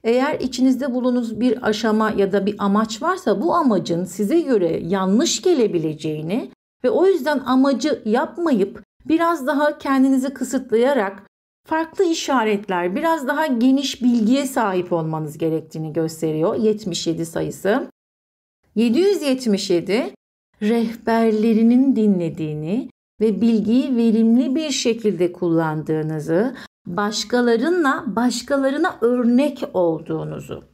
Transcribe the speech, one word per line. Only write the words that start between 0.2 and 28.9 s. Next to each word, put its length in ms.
içinizde 540
bulunduğunuz 460
bir 280
aşama 440
ya 200
da 140
bir 140
amaç 420
varsa 400
bu 140
amacın 500
size 360
göre 420
yanlış 580
gelebileceğini 1080
ve 60
o 180
yüzden 320
amacı 640
yapmayıp 800
biraz 420
daha 300
kendinizi 560
kısıtlayarak 880
farklı 360
işaretler, 920
biraz 320
daha 180
geniş 560
bilgiye 440
sahip 480
olmanız 440
gerektiğini 560
gösteriyor 600
yetmiş 520
yedi 180
sayısı. 640
Yedi 240
yüz 220
yetmiş 480
yedi, 440
rehberlerinin 1300
dinlediğini 920
ve 200
bilgiyi 540
verimli 600
bir 160
şekilde 600
kullandığınızı, 1200
başkalarınla, 1200
başkalarına 960